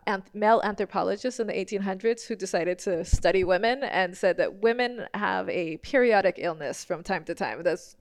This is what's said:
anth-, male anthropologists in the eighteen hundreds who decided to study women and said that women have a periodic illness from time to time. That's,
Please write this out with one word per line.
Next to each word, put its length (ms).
anth-, 260
male 300
anthropologists 760
in 80
the 120
eighteen 220
hundreds 420
who 120
decided 440
to 260
study 380
women 400
and 340
said 200
that 240
women 520
have 360
a 280
periodic 600
illness 480
from 180
time 220
to 100
time. 260
That's, 400